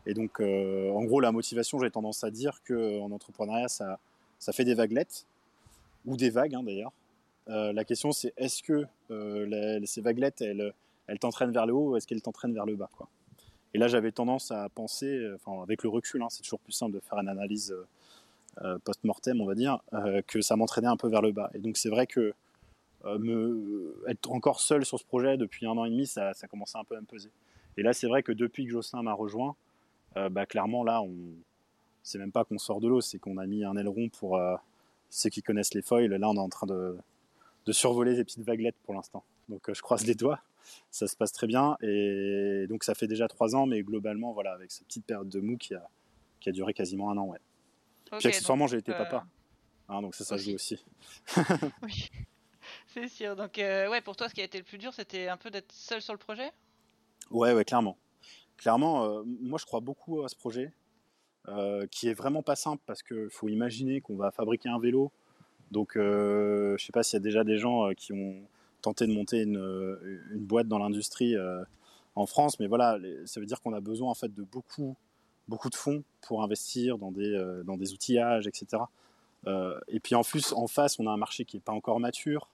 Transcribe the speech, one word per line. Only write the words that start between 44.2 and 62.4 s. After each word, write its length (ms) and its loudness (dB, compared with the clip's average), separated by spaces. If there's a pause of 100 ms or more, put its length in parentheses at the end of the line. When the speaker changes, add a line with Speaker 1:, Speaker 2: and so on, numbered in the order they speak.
Speaker 1:
voilà, 200 -4
avec 180 -14
cette 140 -18
petite 200 -14
période 240 -6
de 100 -4
mou 180 -2
qui 160 -10
a, 160 -12 (520)
qui 80 -4
a 20 2
duré 220 -2
quasiment 360 -4
un 80 -2
an, 100 -2
ouais. 120 -10 (720)
Speaker 2:
Ok, 80 -8
Speaker 1:
Puis 80 4
accessoirement, 380 4
Speaker 2:
donc, 60 2
Speaker 1:
j'ai 60 0
été 140 -4
Speaker 2:
euh, 60 -4
Speaker 1:
papa. 280 -2 (640)
Hein, 120 -4
donc 120 -6
ça, 120 -10
ça 100 -4
Speaker 2:
aussi. 160 -4
Speaker 1:
joue 40 -2
aussi. 300 -8 (420)
<laughs> 560 0
Speaker 2:
Oui, 260 -8 (800)
c'est 200 -10
sûr. 300 -8
Donc, 220 -8
euh, 300 2
ouais, 120 0
pour 160 -10
toi, 100 -4
ce 60 -12
qui 80 -6
a 20 -4
été 140 -8
le 80 -12
plus 120 -16
dur, 160 -12
c'était 360 -6
un 80 -4
peu 120 -16
d'être 220 -12
seul 300 -8
sur 120 -8
le 60 -10
projet ? 320 -10 (800)
Speaker 1:
Ouais, 240 10
ouais, 100 10
clairement. 340 4 (600)
Clairement, 480 4
euh, 180 -2 (180)
moi, 180 -4
je 60 -14
crois 140 -2
beaucoup 440 -6
à 60 -6
ce 60 -14
projet, 360 -6 (760)
euh, 400 -2
qui 200 -4
est 60 2
vraiment 300 -2